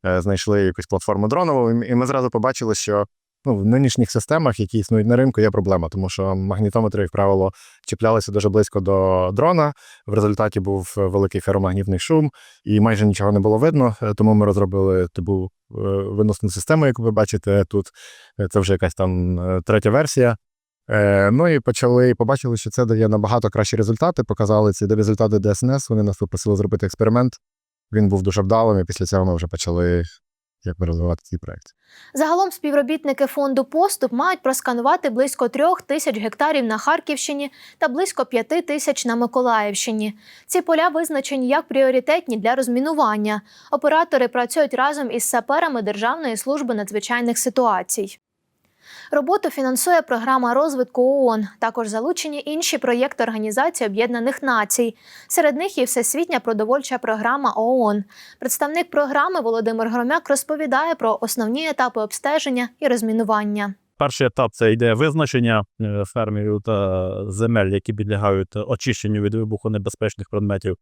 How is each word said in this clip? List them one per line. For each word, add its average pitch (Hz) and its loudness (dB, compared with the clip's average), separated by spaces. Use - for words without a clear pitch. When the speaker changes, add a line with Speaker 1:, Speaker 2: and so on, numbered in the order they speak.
Speaker 1:
е, 92 2
знайшли 101 0
якусь 92 -2
платформу 101 -2
дронову. 139 2
І - 2
м-, 117 0
і 123 -2
ми 123 2
зразу 127 -2
побачили, 117 -2
що, 104 0
ну, 123 0
в 98 -2
нинішніх 123 4
системах, 139 0
які 110 -2
існують 107 2
на 120 4
ринку, 131 2
є 107 6
проблема, 92 0
тому 95 -4
що 95 -2
магнітометри, 101 0
як 87 -2
правило, 98 2
чіплялися 110 0
дуже 101 2
близько 104 2
до 95 2
дрона. 147 2
В 107 -6
результаті 104 0
був, 95 -4
е, - -2
великий 98 0
феромагнітний 98 0
шум, 156 0
і 104 2
майже 107 4
нічого 101 2
не 101 2
було 107 2
видно. 135 2
Е, 104 -2
тому 107 4
ми 104 6
розробили, 95 2
типу, 95 -4
е, 110 -10
виносну 104 0
систему, 156 0
яку 123 0
ви 113 2
бачите 101 2
тут. 101 -2
Е, 98 -2
це 104 2
вже 95 2
якась 90 0
там, 90 0
е, 92 -2
третя 107 4
версія. 123 2
Е, 101 4
ну 151 4
і 147 2
почали, 123 4
побачили, 120 0
що 107 -6
це 123 0
дає 110 2
набагато 107 2
кращі 107 0
результати, 113 0
показали 107 2
ці 101 -2
результати 107 2
Д 101 2
С 98 0
Н 127 2
С, 135 -2
вони 107 2
нас 101 0
попросили 101 -2
зробити 101 0
експеримент. 117 2
Він 107 4
був 95 2
дуже 98 0
вдалим, 107 4
і 87 -2
після - -4
цього 95 2
ми 90 2
вже 82 -4
почали, 87 0
якби, 87 -4
розвивати 85 -2
цей 87 -8
проект. - -14
Speaker 2:
Загалом 339 0
співробітники 285 -2
фонду 269 -2
«Поступ» 320 0
мають 359 -2
просканувати 262 0
близько 247 -2
трьох 330 0
тисяч 277 -4
гектарів 269 -2
на 220 -4
Харківщині 285 -4
та 311 0
близько 285 -2
п'яти 254 -2
тисяч 294 -4
на 233 -2
Миколаївщині. 220 -2
Ці 359 0
поля 330 2
визначені 285 -2
як 294 0
пріоритетні 262 0
для 220 0
розмінування. 240 0
Оператори 294 2
працюють 247 -2
разом 277 -2
із - -4
саперами 269 -2
Державної 226 -4
служби 262 -4
надзвичайних 214 -4
ситуацій. 214 -2
Роботу 311 0
фінансує 277 0
програма 247 0
розвитку 269 0
оон. 254 2
Також 226 -2
залучені 285 -4
інші 311 -4
проєкти 247 0
Організації 220 -2
Об'єднаних 240 -2
Націй. 233 0
Серед 302 0
них 370 -4
і 254 2
Всесвітня 269 -2
продовольча 240 -2
програма 233 -2
оон. 220 2
Представник 311 -2
програми 294 0
Володимир 226 -2
Громяк 247 -2
розповідає 294 0
про 226 -2
основні 240 -4
етапи 254 -2
обстеження 254 -2
і 294 0
розмінування. 214 0
Speaker 3:
Перший - 0
етап — 120 0
це 113 4
йде 117 2
визначення, 123 2
е, 104 -2
фермерів 104 -2
та 95 0
земель, 104 0
які 101 -2
підлягають 101 -2
очищенню 107 -4
від 101 -2
вибухонебезпечних 107 -6
предметів. 101 -4